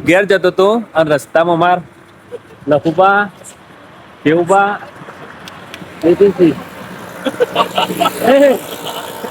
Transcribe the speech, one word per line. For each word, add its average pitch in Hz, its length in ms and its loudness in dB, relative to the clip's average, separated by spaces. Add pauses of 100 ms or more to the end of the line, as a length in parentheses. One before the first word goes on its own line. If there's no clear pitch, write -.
ઘેર 175 240 4
જતો 180 200 2
હતો 190 160 2 (320)
અને 156 160 2
રસ્તામાં 165 480 0
માર 180 160 2 (880)
લખુબા, 165 520 2 (1040)
દેવુબા, 175 460 2 (4000)